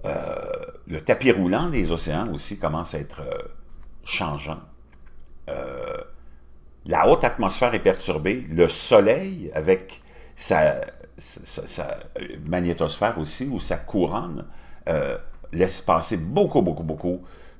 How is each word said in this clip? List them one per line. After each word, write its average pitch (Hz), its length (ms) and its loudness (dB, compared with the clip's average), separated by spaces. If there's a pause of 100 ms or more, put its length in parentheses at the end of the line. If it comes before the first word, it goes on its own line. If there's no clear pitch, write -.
euh, - 280 -4 (540)
le 78 140 -8
tapis - 280 4
roulant 95 380 4
des 85 240 2
océans 85 400 -2
aussi 80 260 -6
commence 80 360 -2
à 76 40 -4
être, 71 220 -10
euh, - 220 -6 (640)
changeant. 78 560 -4 (920)
Euh, - 480 -8 (880)
la 82 220 2
haute 139 160 6
atmosphère 117 500 2
est 104 60 0
perturbée, 98 680 0
le 82 200 6
soleil 120 840 4
avec - 480 2 (340)
sa, 78 460 4 (360)
sa, - 280 -14
sa, - 220 -10
sa - 320 -6 (480)
magnétosphère 87 720 2
aussi, 80 300 -4
ou 127 120 -2
sa - 160 -2
couronne, 87 720 -2 (420)
euh, 69 300 0 (340)
laisse - 280 2
passer - 360 2
beaucoup, 110 460 4
beaucoup, 82 220 0
beaucoup 78 380 -2 (380)